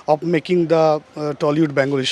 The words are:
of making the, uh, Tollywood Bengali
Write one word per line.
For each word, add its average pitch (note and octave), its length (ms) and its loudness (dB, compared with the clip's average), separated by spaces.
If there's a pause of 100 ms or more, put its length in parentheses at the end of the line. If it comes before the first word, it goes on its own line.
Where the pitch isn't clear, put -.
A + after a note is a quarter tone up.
of E3 280 0
making E3+ 320 0
the, D#3+ 320 2
uh, D3+ 420 -8
Tollywood D3+ 340 0
Bengali C#3 360 0